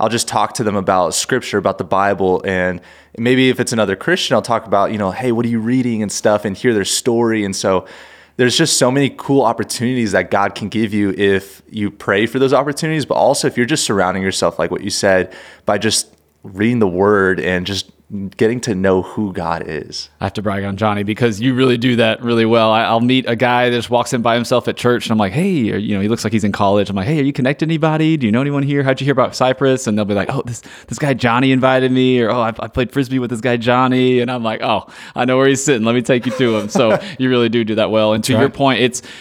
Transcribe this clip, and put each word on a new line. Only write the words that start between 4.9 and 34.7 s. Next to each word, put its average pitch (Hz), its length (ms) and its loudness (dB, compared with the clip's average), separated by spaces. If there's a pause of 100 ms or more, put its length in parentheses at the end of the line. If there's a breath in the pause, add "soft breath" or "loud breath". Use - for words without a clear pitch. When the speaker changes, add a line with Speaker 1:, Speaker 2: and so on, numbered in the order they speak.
Speaker 1:
you 110 60 -6
know, 98 140 -2
"Hey, 127 220 -2
what 117 120 0
are 117 60 -2
you 113 100 -2
reading?" 120 420 -2
and 98 80 -4
stuff 104 360 0
and 98 100 -4
hear 123 160 0
their 98 140 0
story. 117 580 0
And 98 100 -4
so 95 300 0 (520 loud breath)
there's 123 200 2
just 160 220 2
so 127 120 2
many 135 200 0
cool 139 320 0
opportunities 117 720 -2
that 92 180 0
God 101 240 0
can 104 140 -8
give 107 260 -2
you 104 220 2
if 98 520 0
you 104 220 -4
pray 107 360 0
for 131 120 -4
those 131 140 2
opportunities, 147 520 0
but - 100 -4
also 123 320 2
if 123 100 -2
you're 120 100 2
just 147 180 -2
surrounding 95 380 0
yourself, 92 360 -2
like 85 120 0
what 92 120 -6
you 98 80 -6
said, 92 440 0 (320 loud breath)
by 104 120 0
just - 360 -2 (280)
reading 104 360 -2
the 104 100 4
word 95 520 2
and 90 260 -2
just 95 240 -8 (460)
getting 117 240 0
to 113 140 -4
know 92 260 2
who 101 320 -6
God 82 340 -6
is. - 440 -10 (100)
Speaker 2:
I 92 60 -6
have - 80 -6
to 107 80 -6
brag 98 220 -4
on 98 120 -6
Johnny 104 260 -2
because 104 380 -2
you 127 140 0
really 123 240 2
do 123 180 0
that 113 260 2
really 117 220 2
well. 113 260 4
I, 110 120 4
I'll 113 180 2
meet 127 260 2
a 120 80 -2
guy 123 360 2
that 120 60 0
just 110 120 -4
walks 120 240 0
in 123 80 -2
by 117 140 2
himself 120 340 0
at 107 80 -4
church 120 300 0
and 113 60 -2
I'm 110 60 2
like, 98 140 0
"Hey," 151 380 0
or, 98 80 -2
you 107 160 -2
know, 95 80 0
he 104 60 0
looks 113 140 -2
like 107 120 -2
he's 104 100 2
in 101 80 0
college. 101 380 2
I'm 98 60 -4
like, 95 100 -2
"Hey, 156 140 0
are - 20 2
you 139 100 0
connected 139 320 -2
to 156 60 -2
anybody? 156 480 0
Do 123 80 -2
you 104 60 2
know 123 100 2
anyone 143 220 -2
here? 143 180 0
How'd 135 180 0
you 135 60 -4
hear 143 60 2
about 117 220 2
Cypress?" 131 520 0
And 107 100 0
they'll 104 80 0
be 101 80 -2
like, 98 180 0
"Oh, 139 140 -4
this, 120 160 -8 (280 loud breath)
this 120 100 -8
guy 143 160 0
Johnny 123 380 2
invited 131 380 2
me," 127 300 4
or, 107 100 2
"Oh, 120 120 0
I, 110 60 0
I 113 200 -8
played 123 240 -4
Frisbee 131 260 -2
with 120 120 -4
this 117 100 -6
guy 120 160 0
Johnny." 127 640 2
And 120 100 -2
I'm 123 120 -6
like, 110 200 -4
"Oh, 110 240 -2 (280 loud breath)